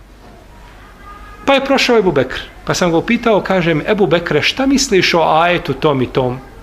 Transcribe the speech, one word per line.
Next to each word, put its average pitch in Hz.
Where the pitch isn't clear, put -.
Pa 277
je 269
prošao 247
Ebu 185
Bekr, 135
pa 156
sam 175
ga 165
upitao, 220
kažem, 165
"Ebu 202
Bekre, 170
šta 262
misliš 208
o 170
ajetu 160
tom 139
i 120
tom? 127